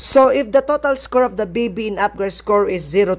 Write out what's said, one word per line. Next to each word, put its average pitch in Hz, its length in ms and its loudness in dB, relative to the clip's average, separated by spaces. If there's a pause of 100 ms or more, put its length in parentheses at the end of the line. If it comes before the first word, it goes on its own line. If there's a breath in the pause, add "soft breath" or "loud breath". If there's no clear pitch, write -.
So, 262 320 4
if 254 240 -2
the 269 80 4
total 285 320 -2
score 254 240 -2
of 233 160 0
the 214 80 -2
baby 214 400 -4
in 202 160 -6
apgar 196 320 -2
score 208 320 0
is 185 160 -2
zero 180 380 0